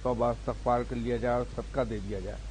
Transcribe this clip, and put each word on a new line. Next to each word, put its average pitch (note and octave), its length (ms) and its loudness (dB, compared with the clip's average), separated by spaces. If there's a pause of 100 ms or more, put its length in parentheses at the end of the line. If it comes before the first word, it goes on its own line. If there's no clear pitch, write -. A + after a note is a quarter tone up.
तौबा A#2+ 280 4
इस्तग़फ़ार A#2+ 520 2
कर B2 140 -4
लिया A#2 200 0
जाए A#2+ 220 2
और B2 60 0 (100)
सदका B2+ 300 -2
दे G#2+ 140 -2
दिया G2 220 -4
जाए। G2 180 -6 (120)